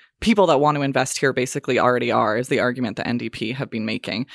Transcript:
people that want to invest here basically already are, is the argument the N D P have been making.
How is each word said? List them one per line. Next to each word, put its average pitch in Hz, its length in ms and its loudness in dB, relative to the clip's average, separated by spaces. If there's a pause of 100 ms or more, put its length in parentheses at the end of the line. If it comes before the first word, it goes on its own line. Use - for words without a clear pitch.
(200)
people 208 260 4
that 156 140 4
want 147 160 2
to 143 60 -2
invest 135 360 0
here 135 140 2
basically 127 460 -2
already 120 340 2
are, 110 240 2
is 123 120 -4
the 123 120 2
argument 123 380 -2
the - 100 -6
N 117 80 -2
D 117 140 -8
P 113 220 -6
have 131 180 -8
been 110 160 -6
making. 107 480 -6